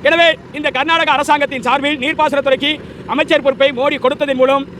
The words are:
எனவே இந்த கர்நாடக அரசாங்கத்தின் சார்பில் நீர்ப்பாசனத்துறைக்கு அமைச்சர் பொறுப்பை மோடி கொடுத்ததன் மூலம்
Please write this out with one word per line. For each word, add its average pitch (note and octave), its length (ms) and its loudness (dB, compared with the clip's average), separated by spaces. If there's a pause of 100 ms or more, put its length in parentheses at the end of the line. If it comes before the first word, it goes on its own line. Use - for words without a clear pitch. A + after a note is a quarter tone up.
எனவே E4+ 200 4 (300)
இந்த D4+ 100 -4 (100)
கர்நாடக E4 380 0
அரசாங்கத்தின் C#4+ 520 0
சார்பில் C4+ 360 0
நீர்ப்பாசனத்துறைக்கு C#4+ 680 0 (420)
அமைச்சர் D4+ 320 2
பொறுப்பை C4+ 240 2 (100)
மோடி C#4+ 240 0
கொடுத்ததன் C#4 380 0
மூலம் C4+ 240 2 (140)